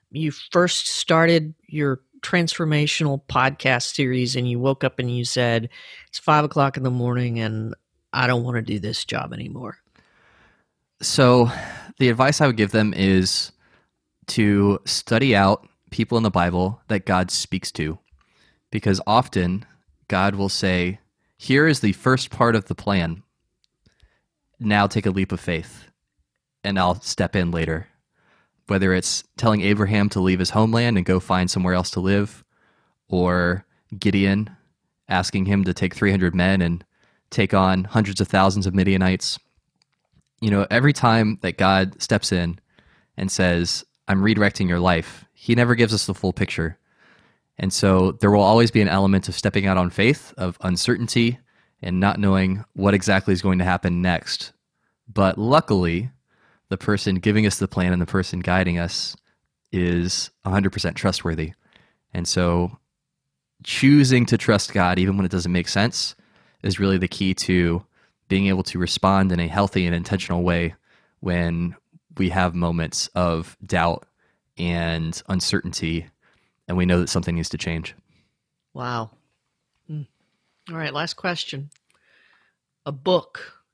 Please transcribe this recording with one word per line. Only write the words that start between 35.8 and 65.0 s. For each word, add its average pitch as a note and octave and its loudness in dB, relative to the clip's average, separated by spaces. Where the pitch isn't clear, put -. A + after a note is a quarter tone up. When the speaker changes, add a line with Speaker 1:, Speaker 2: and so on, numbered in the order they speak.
Speaker 2:
three G2+ 0
hundred F2+ 0
men F#2 2
and E2+ -2
take G2+ 0
on F#2+ 2
hundreds G2+ -2
of F#2+ 0
thousands F#2+ 2
of F2+ -2
Midianites. F#2 0
You A2 0
know, G2+ 2
every C3 4
time A2+ 2
that F2+ -4
God F#2+ 2
steps - -2
in F2 -2
and F#2+ -4
says, F2 0
"I'm F#2+ 2
redirecting G2+ 2
your F2 0
life," F2 0
he - -2
never A#2+ 4
gives A2+ 2
us G#2 -2
the - -4
full F#2 -2
picture. E2 -4
And F#2+ -4
so F#2 2
there G2+ 4
will G#2 6
always A2 6
be A2 2
an G2 2
element G2 2
of F#2 -8
stepping G2+ -2
out F#2+ 2
on F2+ 0
faith, - 0
of F#2 -6
uncertainty, A#2 -2
and F2+ -2
not G2 0
knowing F#2+ 0
what G2 2
exactly G2 2
is F#2 0
going F#2 2
to F2+ 0
happen F2+ 0
next. - -4
But F#2+ 2
luckily, G#2 2
the F#2+ -4
person G2+ -2
giving G#2+ 2
us G2 0
the F#2+ 0
plan F2+ 0
and F2 0
the E2+ 0
person F2+ -4
guiding F2+ 0
us - -6
is F2 -2
a G2 -6
hundred G2 0
percent F2 -6
trustworthy. E2 -4
And F2 -6
so F2 0
choosing C3 4
to A2+ 2
trust - 0
God, F#2 2
even F#2+ 2